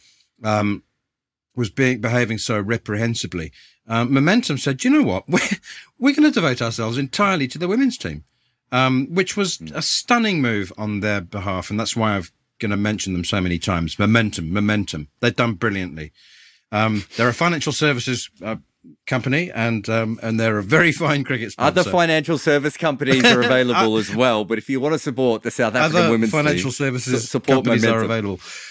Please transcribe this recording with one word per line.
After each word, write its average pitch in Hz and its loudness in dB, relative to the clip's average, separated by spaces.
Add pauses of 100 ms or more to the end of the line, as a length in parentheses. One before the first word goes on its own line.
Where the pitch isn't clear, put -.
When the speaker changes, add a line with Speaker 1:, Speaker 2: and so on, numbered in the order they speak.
(440)
Speaker 1:
um, 104 0 (720)
was 117 -2
being, 127 0
behaving 113 0
so 110 -2
reprehensibly, 104 -4 (360)
um, 117 0
Momentum 156 2
said, 135 -4
"You 247 2
know 294 4
what? 98 0
<laughs> - -12
We're, 151 2 (580)
we're 277 2
gonna 302 6
devote 156 0
ourselves 117 -2
entirely 151 0
to 127 -12
the 175 -4
women's 247 2
team," 78 -8 (460)
um, 131 2
which 180 -2
was 196 -2
Speaker 2:
Mm. 156 -12
Speaker 1:
a 156 -4
stunning 214 0
move 104 -2
on 104 -4
their 101 0
behalf. 92 -6
And 107 -2
that's 110 -4
why 110 2
I've 90 -8 (280)
gonna 104 -2
mention 101 -2
them 90 -2
so 101 -2
many 90 0
times. 85 -2
Momentum, 104 0
Momentum. 101 -2 (140)
They've 120 0
done 117 0
brilliantly. 90 -6 (600)
Um, 107 0 (100)
they're 117 2
a 117 0
financial 165 0
services, 131 -2 (140)
uh, 107 -8 (480)
company, 135 -2
and, 113 -2
um, 113 -2
and 113 -2
they're 113 2
a 104 -2
very 160 4
fine 143 0
cricket 117 -4
sponsor. 143 2
Speaker 2:
Other 180 2
financial 160 2
service 143 2
companies 135 2
are 175 6
Speaker 1:
<laughs> 123 2
Speaker 2:
available 123 4
Speaker 1:
Uh, 110 2
Speaker 2:
as 101 -4
well. 113 4
But 107 -2
if - -8
you 135 -2
wanna 147 0
support 123 0
the 117 -4
South 113 0
African 156 2
Speaker 1:
Other 165 4
Speaker 2:
women's 113 2
Speaker 1:
financial 151 0
Speaker 2:
team, 139 -4
Speaker 1:
services 127 -2
Speaker 2:
su-, - -10
support 131 0
Speaker 1:
companies 117 4
are 113 2
Speaker 2:
Momentum. 107 -2
Speaker 1:
available. 101 -2 (320)